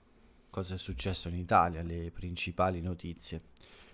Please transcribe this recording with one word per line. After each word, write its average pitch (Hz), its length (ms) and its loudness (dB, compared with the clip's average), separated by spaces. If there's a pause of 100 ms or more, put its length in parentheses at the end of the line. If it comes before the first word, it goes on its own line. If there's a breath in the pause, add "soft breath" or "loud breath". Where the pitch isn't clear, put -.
(480 soft breath)
cosa 92 260 -6
è 92 40 -4
successo - 500 -2
in 87 60 -4
Italia, 87 480 4
le 85 300 -4
principali 90 680 0
notizie. 85 640 -6 (520 loud breath)